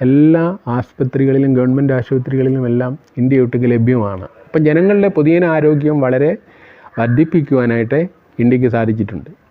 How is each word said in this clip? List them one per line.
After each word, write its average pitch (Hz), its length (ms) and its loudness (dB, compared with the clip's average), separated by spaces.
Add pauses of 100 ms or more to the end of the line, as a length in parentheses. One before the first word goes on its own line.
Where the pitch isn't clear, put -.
എല്ലാ 160 560 2 (100)
ആസ്പത്രികളിലും 135 880 -2
ഗവൺമെന്റ് 131 400 0
ആശുപത്രികളിലും 131 720 -2
എല്ലാം 123 320 -2 (180)
ഇന്ത്യ 131 220 2
ഒട്ടുക്ക് 120 320 0
ലഭ്യമാണ്. 113 520 0
അപ്പം - 420 -4
ജനങ്ങളുടെ 196 420 2
പൊതുജന 170 380 2
ആരോഗ്യം 151 560 0
വളരെ 131 360 0 (600)
വർദ്ധിപ്പിക്കുവാനായിട്ട് 127 1080 0 (320)
ഇന്ത്യക്ക് 123 280 2
സാധിച്ചിട്ടുണ്ട്. 110 840 -4